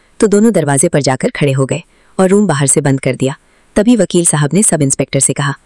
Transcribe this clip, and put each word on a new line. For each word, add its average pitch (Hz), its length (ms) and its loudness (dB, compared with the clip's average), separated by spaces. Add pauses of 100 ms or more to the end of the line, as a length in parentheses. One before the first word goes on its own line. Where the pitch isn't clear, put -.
(200)
तो 226 80 4
दोनों 208 260 2
दरवाजे 147 340 0
पर 147 140 0
जाकर 131 280 -2
खड़े 143 220 -2
हो 135 140 0
गए - 180 -6 (360)
और 190 100 2
रूम 202 180 4
बाहर 143 200 0
से 151 140 0
बंद 139 180 0
कर 127 160 -4
दिया। 131 220 -4 (380)
तभी 220 200 4
वकील 175 300 0
साहब 147 280 0
ने 196 100 2
सब 160 180 0
इंस्पेक्टर 139 380 -2
से 135 140 -2
कहा, 143 220 -4 (100)